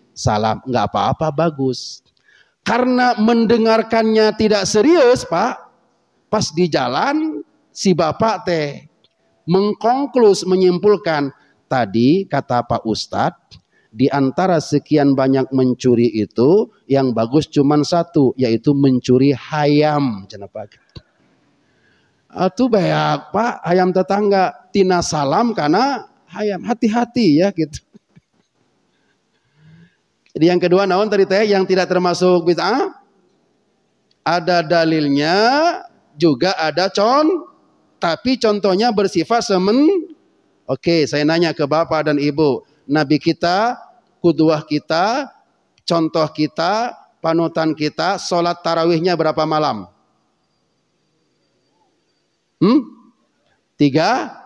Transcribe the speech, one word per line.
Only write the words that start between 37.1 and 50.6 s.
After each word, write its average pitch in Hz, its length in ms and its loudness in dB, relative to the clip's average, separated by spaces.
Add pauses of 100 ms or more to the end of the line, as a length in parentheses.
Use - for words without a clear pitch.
tapi 175 400 -2
contohnya 208 560 0
bersifat 196 480 0
semen-, 247 720 0 (560)
oke, 151 400 0
saya 147 160 -2
nanya 165 320 0
ke 156 80 -2
Bapak 156 400 -2
dan 147 160 -2
Ibu, 143 400 0 (240)
Nabi 147 320 0
kita, 180 640 -2 (400)
kudwah 156 400 2
kita, 185 640 -2 (640)
contoh 160 400 0
kita, 175 640 -4 (240)
panutan 160 560 -2
kita, 156 480 -4
sholat 175 400 -4
tarawihnya 165 560 0
berapa 160 320 -2
malam? 139 400 -2 (2750)